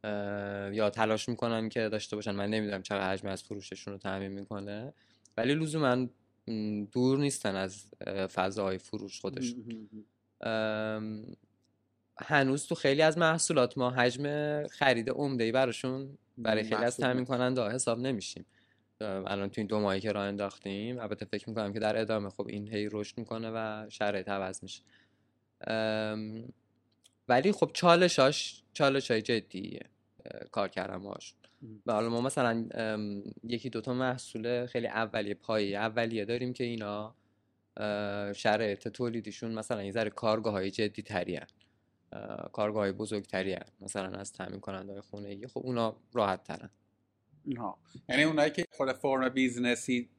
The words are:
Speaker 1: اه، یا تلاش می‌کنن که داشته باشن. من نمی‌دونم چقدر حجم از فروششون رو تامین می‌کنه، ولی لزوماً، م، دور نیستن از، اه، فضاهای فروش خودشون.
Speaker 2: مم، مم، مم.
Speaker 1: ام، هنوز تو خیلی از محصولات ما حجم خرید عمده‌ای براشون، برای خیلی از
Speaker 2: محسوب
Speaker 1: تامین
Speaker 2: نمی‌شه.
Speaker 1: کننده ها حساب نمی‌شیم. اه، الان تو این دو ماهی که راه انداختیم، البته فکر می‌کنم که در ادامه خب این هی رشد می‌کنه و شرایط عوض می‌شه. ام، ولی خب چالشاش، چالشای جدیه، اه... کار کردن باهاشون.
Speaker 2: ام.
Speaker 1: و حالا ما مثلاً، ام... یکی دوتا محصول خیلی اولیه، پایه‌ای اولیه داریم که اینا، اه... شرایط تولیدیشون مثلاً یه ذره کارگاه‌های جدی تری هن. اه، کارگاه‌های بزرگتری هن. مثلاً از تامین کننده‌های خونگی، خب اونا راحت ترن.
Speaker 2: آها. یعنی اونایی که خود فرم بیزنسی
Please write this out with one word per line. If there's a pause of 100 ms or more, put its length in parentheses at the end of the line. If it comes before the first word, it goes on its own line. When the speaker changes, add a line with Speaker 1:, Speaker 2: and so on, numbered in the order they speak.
Speaker 1:
اه،
یا
تلاش
می‌کنن
که
داشته
باشن.
من
نمی‌دونم
چقدر
حجم
از
فروششون
رو
تامین
می‌کنه، (420)
ولی
لزوماً، (420)
م،
دور
نیستن
از، (220)
اه،
فضاهای
فروش
خودشون.
Speaker 2:
مم،
مم، (540)
مم.
Speaker 1:
ام، (1000)
هنوز
تو
خیلی
از
محصولات
ما
حجم (400)
خرید
عمده‌ای
براشون، (200)
برای
خیلی
از
Speaker 2:
محسوب
Speaker 1:
تامین
Speaker 2:
نمی‌شه.
Speaker 1:
کننده
ها
حساب
نمی‌شیم. (540)
اه،
الان
تو
این
دو
ماهی
که
راه
انداختیم،
البته
فکر
می‌کنم
که
در
ادامه
خب
این
هی
رشد
می‌کنه
و
شرایط
عوض
می‌شه. (840)
ام، (760)
ولی
خب
چالشاش، (100)
چالشای
جدیه، (440)
اه...
کار
کردن
باهاشون. (240)
Speaker 2:
ام.
Speaker 1:
و
حالا
ما
مثلاً،
ام... (220)
یکی
دوتا
محصول
خیلی
اولیه،
پایه‌ای
اولیه
داریم
که
اینا، (640)
اه...
شرایط
تولیدیشون
مثلاً
یه
ذره
کارگاه‌های
جدی
تری
هن. (680)
اه،
کارگاه‌های
بزرگتری
هن. (160)
مثلاً
از
تامین
کننده‌های
خونگی،
خب
اونا (160)
راحت
ترن. (880)
Speaker 2:
آها. (300)
یعنی
اونایی
که
خود
فرم
بیزنسی (100)